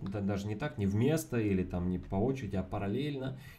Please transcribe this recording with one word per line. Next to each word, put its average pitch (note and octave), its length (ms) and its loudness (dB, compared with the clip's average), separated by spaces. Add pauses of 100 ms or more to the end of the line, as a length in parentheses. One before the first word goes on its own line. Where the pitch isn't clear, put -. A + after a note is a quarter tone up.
да, G2+ 200 -4
даже G2 260 0
не G#2+ 80 -2
так, D3 220 -4
не G2+ 80 2
вместо A#2+ 540 4
или G2 240 4
там F2 260 -2
не F#2 100 0
по - 160 -4
очереди, G2+ 400 0
а F#2 80 0
параллельно B2+ 720 -2 (220)